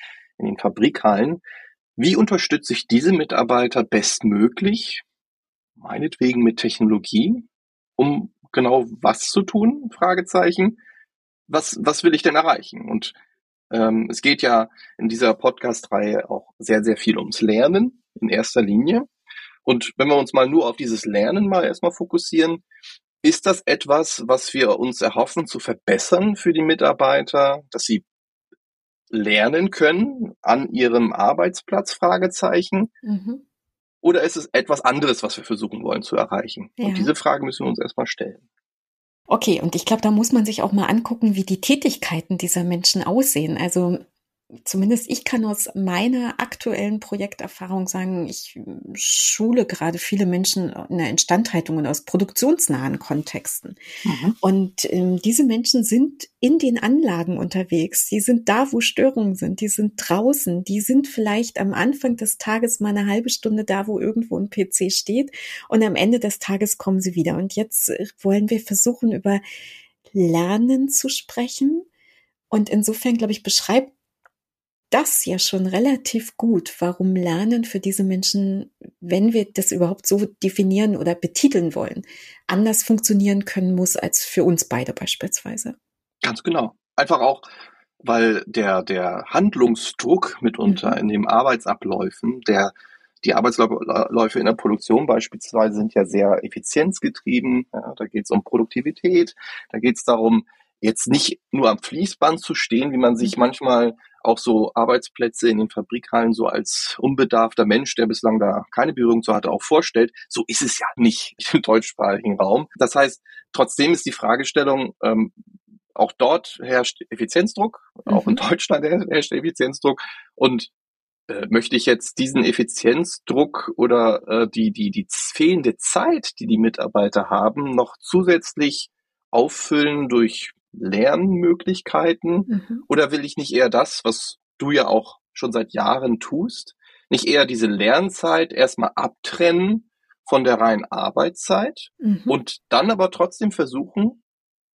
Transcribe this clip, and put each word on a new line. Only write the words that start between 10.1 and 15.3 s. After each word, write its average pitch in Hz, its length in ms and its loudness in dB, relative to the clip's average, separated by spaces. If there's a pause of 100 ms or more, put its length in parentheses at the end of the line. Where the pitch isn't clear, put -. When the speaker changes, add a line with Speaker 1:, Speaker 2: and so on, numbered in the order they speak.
Speaker 1:
Was, - 340 -4
was 147 240 0
will 170 100 0
ich 151 80 -2
denn 156 140 2
erreichen? - 540 0
Und, - 240 -6 (580)
ähm, 113 380 2
es 117 100 -8
geht 139 220 0
ja 117 260 4 (300)
in 113 100 -2
dieser 113 240 2